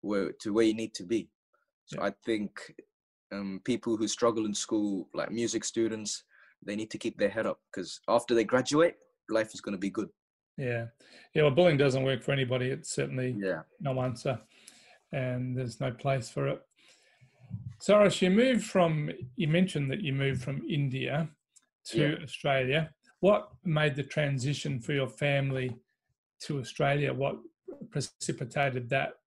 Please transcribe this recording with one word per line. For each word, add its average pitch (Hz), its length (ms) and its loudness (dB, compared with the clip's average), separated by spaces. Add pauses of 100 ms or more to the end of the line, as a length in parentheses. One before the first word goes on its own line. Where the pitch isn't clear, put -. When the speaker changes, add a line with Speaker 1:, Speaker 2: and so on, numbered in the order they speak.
Speaker 1:
where, 98 280 -2 (120)
to 107 100 -4
where 113 120 4
you 110 100 4
need 113 200 -6
to - 100 -12
be. 98 240 -2 (580)
So - 140 -10
Speaker 2:
Yeah. 90 60 -2
Speaker 1:
I 104 40 -2 (140)
think, - 520 -4 (560)
um, 98 320 -6
people 113 320 -2
who 110 100 0
struggle 113 400 2
in 104 80 -4
school, 104 580 -2
like 78 200 -4
music 110 320 -2
students, 110 580 -4 (400)
they 104 140 -6
need 110 160 -6
to 110 60 -8
keep - 200 -6
their 98 120 2
head 107 160 -2
up, - 140 -4 (120)
'cause - 340 -8
after 117 280 2
they 113 100 4
graduate, 139 520 2 (320)
life 110 260 0
is 104 60 -14
gonna 101 180 -6
be 98 120 -2
good. 101 200 -4 (460)
Speaker 2:
Yeah. 120 340 -4 (440)
Yeah, 156 80 4
well, 147 80 8
bullying 156 280 6
doesn't 135 260 4
work 131 180 0
for - 80 -4
anybody. 127 400 0
It's 143 200 -8
certainly 135 420 -2
Speaker 1:
Yeah. 92 320 -2 (160)
Speaker 2:
no 135 200 -2
answer. 127 400 -4 (720)
And 127 440 -2
there's 123 240 -6
no 131 120 -2
place 135 360 -2
for 139 200 -2
it. - 180 -6 (1120)
Cyrus, 208 420 6
you 185 80 6
moved 233 340 4
from, 160 460 2 (260)
you 170 120 2
mentioned 156 440 2
that 143 80 -4
you 139 120 -2
moved 135 300 0
from 143 260 -6
India 143 640 -2 (540)
to - 140 -2
Speaker 1:
Yeah. 147 240 2
Speaker 2:
Australia. 139 720 0 (260)
What 202 320 4 (120)
made 151 300 2
the 139 80 -4
transition 139 800 -2
for 151 120 -4
your 135 160 0
family 135 720 -2 (600)
to 147 180 -6
Australia? 139 540 0
What 135 280 -2 (500)
precipitated 135 1000 -4
that? 139 360 -2